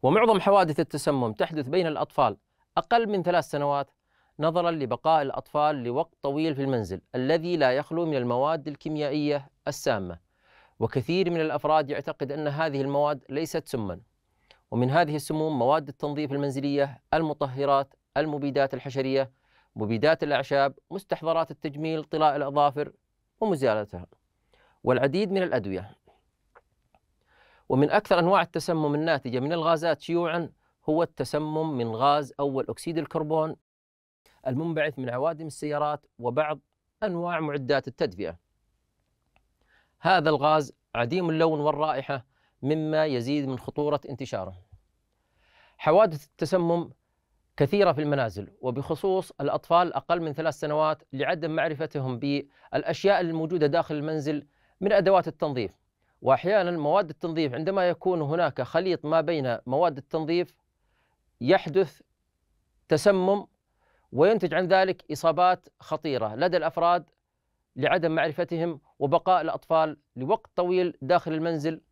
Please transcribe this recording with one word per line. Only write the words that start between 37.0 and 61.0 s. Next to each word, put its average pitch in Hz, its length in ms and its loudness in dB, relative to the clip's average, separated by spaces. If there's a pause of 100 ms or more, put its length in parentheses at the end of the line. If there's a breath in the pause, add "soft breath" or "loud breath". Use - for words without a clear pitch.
أنواع 175 360 -4
معدات 143 480 -2
التدفئة. 92 520 -6 (1600)
هذا 165 300 4
الغاز 151 440 2 (220)
عديم 156 340 0
اللون 160 300 2
والرائحة، 143 680 -2 (360)
مما 156 440 0
يزيد 139 420 -2
من 127 120 -6
خطورة 147 500 -2
انتشاره. 107 460 -8 (1200 soft breath)
حوادث 165 480 4
التسمم 170 640 -2 (680)
كثيرة 190 340 4
في 143 100 0
المنازل، 120 500 -2 (100)
وبخصوص 156 720 -2 (100)
الأطفال 165 520 0
أقل 170 280 -2
من 160 120 -6
ثلاث 160 200 -2
سنوات، 156 500 -2 (100)
لعدم 151 380 -2
معرفتهم 147 680 -4
بالأشياء 143 1040 -2
الموجودة 160 460 -2
داخل 156 280 0
المنزل 151 520 -4 (340)
من 202 100 2
أدوات 190 360 4
التنظيف. 131 520 -4 (420)
وأحيانًا 175 500 2
مواد 165 380 0
التنظيف، 156 440 -4
عندما 180 360 0
يكون 175 320 -2
هناك 151 400 0
خليط 165 440 -2
ما 160 160 2
بين 147 440 -2
مواد 147 320 0
التنظيف، 160 560 -4 (880)